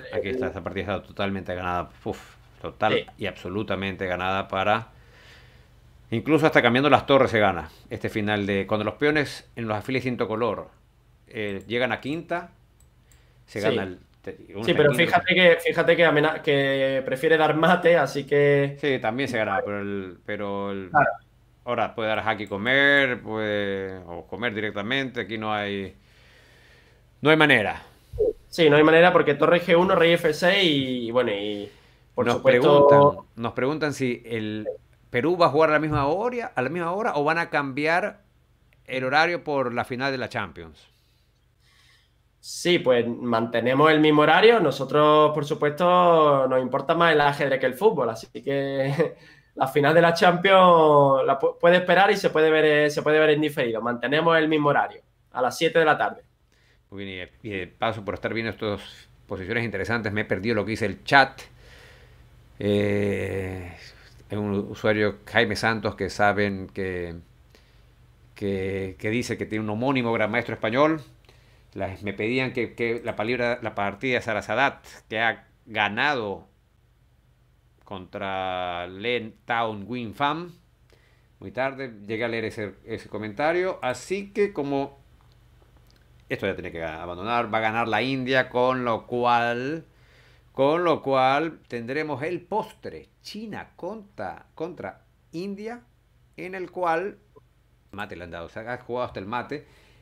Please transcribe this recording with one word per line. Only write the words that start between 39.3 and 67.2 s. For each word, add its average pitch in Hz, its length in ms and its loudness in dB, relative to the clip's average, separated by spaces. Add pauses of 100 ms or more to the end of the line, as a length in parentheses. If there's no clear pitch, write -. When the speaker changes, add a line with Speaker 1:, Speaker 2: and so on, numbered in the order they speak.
Speaker 1:
por 135 280 -2
la 120 120 -2
final 135 280 -4
de 131 60 -4
la 110 100 -6
Champions. 85 600 -10 (1500)
Speaker 2:
Sí, - 400 -2
pues 120 260 2
mantenemos 120 840 0
el 151 100 4
mismo 151 220 6
horario. 196 380 6
Nosotros, 151 720 4
por 151 120 -4
supuesto, 151 1040 4
nos 131 120 2
importa 135 340 -2
más 170 180 4
el 151 80 4
ajedrez 143 400 0
que 131 60 0
el 127 80 -2
fútbol, 160 360 0
así 113 160 -10 (160)
que 139 720 -2 (200)
<laughs> - 200 -20
la 135 140 -2
final 143 260 2
de 170 80 6
la 170 100 6
Champions 170 1120 6
la 139 140 2
pu-, 165 200 -2
puede 175 180 6
esperar 180 340 4
y 202 60 2
se 175 140 0
puede 156 200 4
ver, 156 140 4
eh, 147 260 4
se 147 120 -4
puede 151 180 4
ver 156 100 6
en 151 100 2
diferido. 139 400 -2
Mantenemos 139 560 0
el 156 120 2
mismo 151 220 2
horario, 110 320 -2 (280)
a 123 100 -6
las 123 160 -2
siete 165 220 0
de 160 60 6
la 147 120 4
tarde. 107 280 -4 (680)
Speaker 1:
Muy 101 140 -12
bien, 92 260 -12 (120)
y 110 80 -12
de, 101 60 -6
y - 40 -4
de 90 80 -8
paso, 110 360 -6
por 98 100 -6
estar 107 200 -6
viendo 113 160 -6
estas - 580 -8 (180)
posiciones 104 380 -6
interesantes, 104 480 -4
me 107 100 -2
he - 20 -6
perdido 107 320 -2
lo 101 80 0
que 110 80 -6
dice 107 140 -4
el 92 180 -8
chat. 135 360 4 (1200)
Eh, 98 1120 -2 (560)
es 101 100 -6
un 104 140 -2 (180)
usuario, 107 560 0
Jaime 110 300 0
Santos, 110 400 -2
que 92 140 -4
saben 101 580 0
que, 90 480 -8 (1200)